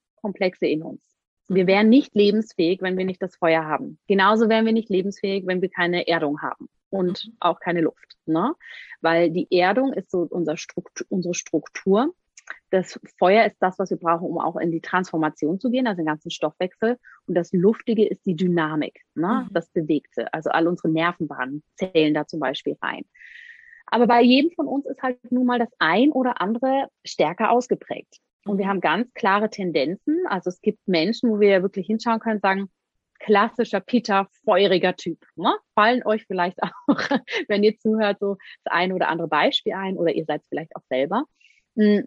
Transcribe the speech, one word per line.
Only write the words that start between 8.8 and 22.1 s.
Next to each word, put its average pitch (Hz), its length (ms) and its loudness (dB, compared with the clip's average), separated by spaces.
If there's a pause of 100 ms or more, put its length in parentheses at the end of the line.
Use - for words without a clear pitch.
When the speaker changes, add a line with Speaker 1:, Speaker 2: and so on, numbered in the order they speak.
Speaker 1:
Weil 165 300 2
die 175 200 -4
Erdung 202 420 2
ist - 180 -8
so 175 180 -2
unser 165 280 -4
Struktu-, - 520 -12
unsere 175 240 -4
Struktur. 196 800 -2 (560)
Das 185 300 -2 (180)
Feuer 196 280 4
ist 202 160 -6
das, 190 180 0
was 190 100 -4
wir 170 80 -4
brauchen, 170 300 -2
um 170 120 -6
auch 165 180 -4
in 170 140 -2
die 160 100 -4
Transformation 165 800 -2
zu 254 100 -2
gehen, 254 180 0
also 196 140 -4
den 156 40 -4
ganzen 156 260 -4
Stoffwechsel. 190 640 -4 (280)
Und 175 100 -2
das 170 180 -2
Luftige 214 540 2
ist - 180 -8
die 185 100 -2
Dynamik, 160 680 -2 (140)
ne? 233 300 -2
Speaker 2:
Mhm. - 80 -10
Speaker 1:
Das 170 160 -4
Bewegte. 151 640 -4
Also 160 160 -6
all 165 180 2
unsere 175 220 -2
Nervenbahnen 151 760 -4 (120)
zählen 160 380 0